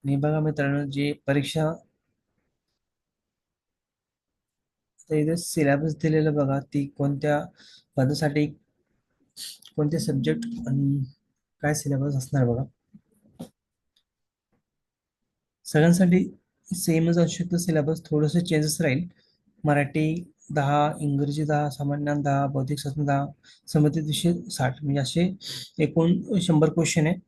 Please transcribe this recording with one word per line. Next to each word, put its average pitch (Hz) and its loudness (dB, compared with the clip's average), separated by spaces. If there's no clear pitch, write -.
आणि 139 0
बघा 151 0
मित्रांनो, 147 0
जे 143 -2
परीक्षा 143 0
आता - -4
इथे 151 2
सिलेबस 151 0
दिलेलं 156 2
बघा, 139 0
ती 143 -4
कोणत्या 143 0
पदासाठी 147 2
कोणते 151 0
सब्जेक्ट 156 -2
आणि 139 0
काय 151 0
सिलेबस 139 -2
असणार 131 0
बघा. 120 0
सगळ्यांसाठी 175 6
सेमच 170 2
असू 170 2
शकतो 175 -4
सिलेबस, 160 0
थोडंसं 151 2
चेंजेस 156 0
राहील. 151 0
मराठी 147 0
दहा, 147 2
इंग्रजी 143 -2
दहा, 147 0
सामान्य 143 -4
ज्ञान 147 -2
दहा, 139 0
भौतिक 139 -4
शास्त्र 143 -4
दहा, 139 0
संबंधित 151 2
विषय 156 0
साठ, 131 -4
म्हणजे 139 0
असे 170 0
एकूण 165 2
शंभर 156 4
क्वेश्चन 156 2
आहे 185 2